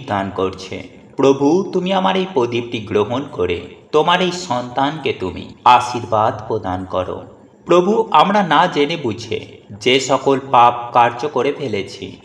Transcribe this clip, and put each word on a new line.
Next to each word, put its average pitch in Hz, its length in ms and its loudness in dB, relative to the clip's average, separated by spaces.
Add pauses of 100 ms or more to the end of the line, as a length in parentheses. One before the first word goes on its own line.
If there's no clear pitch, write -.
দান 98 280 -4
করছে। - 640 -8 (180)
প্রভু, 143 560 2
তুমি 185 200 -2
আমার 190 220 0
এই 185 180 0
প্রদীপটি 120 460 -2
গ্রহণ 104 420 0 (100)
করে 87 300 -2 (300)
তোমার 170 300 4
এই 180 100 0
সন্তানকে 131 840 -4
তুমি 87 360 -8 (160)
আশীর্বাদ 110 840 2
প্রদান 95 380 -4
করো। - 380 -6 (420)
প্রভু, 190 460 2
আমরা 190 320 4
না 165 240 4
জেনে 156 300 -2
বুঝে - 480 -6 (360)
যে 131 180 4
সকল 135 400 0 (120)
পাপ 120 420 4
কার্য 123 340 2
করে 131 240 -2
ফেলেছি, 101 720 -8